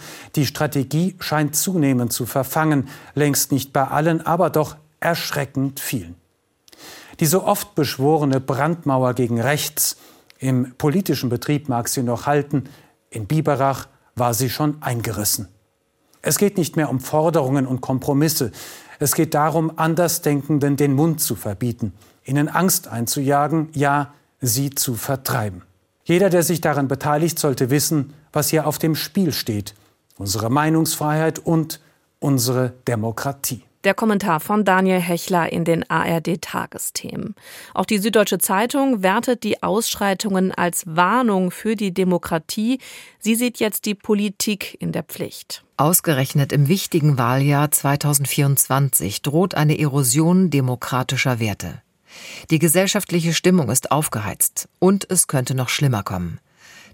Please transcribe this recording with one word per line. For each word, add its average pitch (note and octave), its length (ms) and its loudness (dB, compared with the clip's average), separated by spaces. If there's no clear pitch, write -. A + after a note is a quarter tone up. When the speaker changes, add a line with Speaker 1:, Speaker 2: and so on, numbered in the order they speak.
Speaker 1:
die C#3 100 2
Strategie D3+ 720 -2
scheint D3+ 380 -2
zunehmend C3+ 560 0
zu B2+ 120 -4
verfangen. C#3+ 640 0
Längst C#3+ 340 0
nicht C3+ 220 -2
bei C#3 160 2
allen, D#3+ 360 0
aber E3 260 2
doch D3+ 260 -2
erschreckend C#3 800 -2
vielen. F2 340 -8
Die E3 80 2
so F3+ 160 2
oft - 320 -2
beschworene C#3 640 2
Brandmauer C3+ 760 0
gegen A#2 260 0
rechts, - 560 -2
im B2+ 400 0
politischen D3+ 520 0
Betrieb C#3 380 -2
mag A#2+ 200 -2
sie C3 160 -2
noch A#2 220 -2
halten, C#3+ 420 0
in A2 160 -8
Biberach C#3 640 0
war A#2+ 180 0
sie B2 160 0
schon D3+ 320 -2
eingerissen. G#2+ 680 -4
Es - 160 0
geht G3+ 220 0
nicht D3+ 180 0
mehr D3+ 140 0
um B2+ 100 -2
Forderungen D3 680 0
und C3 140 -4
Kompromisse. C#3 720 0
Es D3 160 0
geht D#3 180 0
darum, D#3 460 2
Andersdenkenden D3+ 1000 2
den C#3+ 160 2
Mund D3+ 300 2
zu - 120 -2
verbieten, A2 600 -4
ihnen D3 240 0
Angst F3 360 0
einzujagen, C#3+ 840 0
ja, C#3+ 400 0
sie B2+ 320 -2
zu - 200 -2
vertreiben. A#2 680 -4
Jeder, F3 240 4
der E3+ 140 4
sich E3 180 0
daran C#3+ 260 2
beteiligt, D3+ 520 0
sollte C3 320 0
wissen, C#3+ 420 0
was D3+ 200 -2
hier D#3 160 2
auf D3+ 100 -2
dem D#3+ 180 0
Spiel E3 380 -2
steht. - 420 -6
Unsere G2+ 320 -4
Meinungsfreiheit D#3 880 0
und D#3+ 420 -2
unsere B2+ 560 0
Demokratie. A#2 760 -4
Speaker 2:
Der G3 100 2
Kommentar G3+ 460 0
von G#3 240 0
Daniel F#3+ 340 4
Hechler F3 540 -2
in E3+ 120 -2
den E3 240 0
A E3 160 0
R E3+ 160 0
D E3 180 -2
Tagesthemen. - 960 -8
Auch F#3+ 120 0
die G#3+ 120 0
Süddeutsche G3+ 400 2
Zeitung A#3+ 640 0
wertet A3+ 400 0
die - 180 -2
Ausschreitungen F#3+ 880 0
als F3 320 -2
Warnung F#3 680 2
für A3 240 -4
die G3 180 -2
Demokratie. F#3 840 0
Sie A3 160 2
sieht A#3+ 240 -2
jetzt G#3+ 240 -2
die G#3 100 -2
Politik G#3 840 -2
in E3 100 -4
der E3 140 -4
Pflicht. - 600 -12
Speaker 3:
Ausgerechnet C#3+ 760 2
im C#3+ 140 4
wichtigen D3+ 520 2
Wahljahr C#3 520 2
zweitausendvierundzwanzig C#3 1500 0
droht E3+ 320 2
eine D3+ 240 4
Erosion D3+ 720 4
demokratischer B2+ 880 0
Werte. G2 420 -4
Die D#3+ 80 4
gesellschaftliche E3+ 760 2
Stimmung F3 380 2
ist - 220 -2
aufgeheizt - 760 -2
und G3 280 4
es F3+ 200 0
könnte C3 260 0
noch B2+ 140 -2
schlimmer A#2+ 340 2
kommen. F2 380 -6